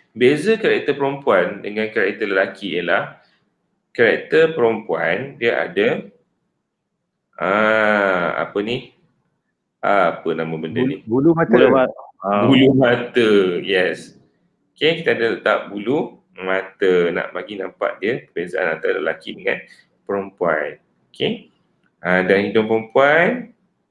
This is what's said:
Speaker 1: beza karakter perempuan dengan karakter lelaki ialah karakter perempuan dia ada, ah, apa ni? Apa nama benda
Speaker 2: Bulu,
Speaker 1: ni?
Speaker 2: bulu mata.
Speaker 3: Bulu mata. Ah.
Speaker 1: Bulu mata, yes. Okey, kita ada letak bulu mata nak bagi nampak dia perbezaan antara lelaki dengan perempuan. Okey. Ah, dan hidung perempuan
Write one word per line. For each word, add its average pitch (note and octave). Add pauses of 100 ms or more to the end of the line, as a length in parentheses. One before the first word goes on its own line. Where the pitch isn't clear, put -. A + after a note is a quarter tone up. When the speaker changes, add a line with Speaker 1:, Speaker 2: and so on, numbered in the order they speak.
(120)
Speaker 1:
beza D3
karakter D3
perempuan G2+
dengan G#2+
karakter G#2+
lelaki F#2+
ialah F2 (720)
karakter C#3
perempuan G#2+
dia F2
ada, A#2 (1300)
ah, G2+
apa -
ni? A#2 (880)
Apa F2
nama D#2+
benda E2
Speaker 2:
Bulu, C3+
Speaker 1:
ni? - (120)
Speaker 2:
bulu C3+
mata. E3
Speaker 3:
Bulu B2+
mata. C3 (180)
Ah. G2+
Speaker 1:
Bulu C3
mata, A#2+ (320)
yes. F2+ (560)
Okey, D#3+
kita C3
ada A2
letak G2
bulu G#2 (160)
mata F#2
nak -
bagi G2
nampak F#2
dia B2+
perbezaan E2+
antara F#2
lelaki E2
dengan G2 (400)
perempuan. E2 (320)
Okey. - (500)
Ah, F2+
dan G2
hidung A2
perempuan D3 (360)